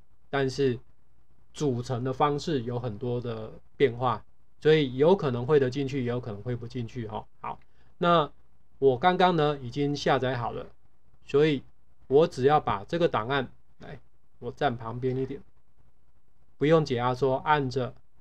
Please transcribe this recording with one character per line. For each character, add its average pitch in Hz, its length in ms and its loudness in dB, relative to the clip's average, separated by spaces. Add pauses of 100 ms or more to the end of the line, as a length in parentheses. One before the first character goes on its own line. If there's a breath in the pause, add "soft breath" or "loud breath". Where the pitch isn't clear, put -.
(280)
但 135 220 0
是 127 300 0 (760)
组 127 260 -2
成 123 220 -4
的 131 100 -4
方 147 240 0
式 143 260 -2
有 120 160 -6
很 117 200 -8
多 120 220 -4
的 110 320 -10 (240)
变 123 200 2
化， 120 280 -2 (360)
所 151 140 6
以 139 220 0
有 151 180 6
可 190 160 -2
能 120 140 -2
汇 147 160 4
得 127 80 2
进 139 180 -4
去， 131 180 -4
也 120 40 -2
有 120 120 -2
可 123 120 -8
能 101 100 -12
汇 123 140 -4
不 120 100 -10
进 117 220 -8
去 117 180 -10
哈。 113 180 -8 (160)
好， - 200 -10 (380)
那 170 320 4 (480)
我 135 180 4
刚 180 200 2
刚 180 200 4
呢 147 240 0
已 123 100 -10
经 143 240 -2
下 143 240 2
载 127 180 0
好 113 160 -4
了， - 140 -10 (580)
所 147 220 4
以 147 160 0 (440)
我 147 200 6
只 131 180 -4
要 147 140 6
把 104 260 -2
这 170 140 -4
个 165 100 2
档 110 200 -2
案， 135 200 0 (300)
来， - 220 -14 (400)
我 120 100 -10
站 127 260 -2
旁 117 220 -10
边 127 180 -2
一 131 80 -2
点， 135 160 -10 (1160)
不 139 80 0
用 160 180 6
解 135 120 -4
压 123 180 0
缩， 131 220 0
按 143 340 0
着 123 240 -6 (260)